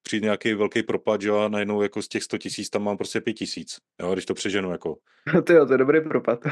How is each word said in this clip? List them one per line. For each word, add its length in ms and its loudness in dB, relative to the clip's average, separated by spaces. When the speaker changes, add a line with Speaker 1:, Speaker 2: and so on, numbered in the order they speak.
Speaker 1:
přijít 200 -4
nějaký 300 0
velký 300 0
propad, 380 -2
že 60 -2
jo, 100 2
a 100 2
najednou 340 -2
jako 200 -2
z 60 -8
těch 160 -6
sto 140 -6
tisíc 320 -8
tam 140 -2
mám 140 -2
prostě 240 -4
pět 120 -4
tisíc, 440 -10
jo, 120 -2
když 120 -2
to 80 -2
přeženu, 380 -2
jako. 260 -6
Speaker 2:
<laughs> 80 -6
No 80 6
tyjo, 240 8
to 80 4
je 40 6
dobrý 240 4
propad. 380 0